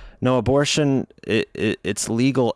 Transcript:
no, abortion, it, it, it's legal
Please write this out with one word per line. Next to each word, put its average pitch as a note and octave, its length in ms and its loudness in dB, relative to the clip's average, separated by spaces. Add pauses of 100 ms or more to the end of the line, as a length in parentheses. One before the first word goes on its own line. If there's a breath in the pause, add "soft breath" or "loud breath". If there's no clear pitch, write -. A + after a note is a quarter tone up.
(220 loud breath)
no, B2+ 160 2
abortion, C3+ 680 2 (220)
it, G#2+ 260 0
it, - 300 -2
it's - 260 -4
legal B2 460 0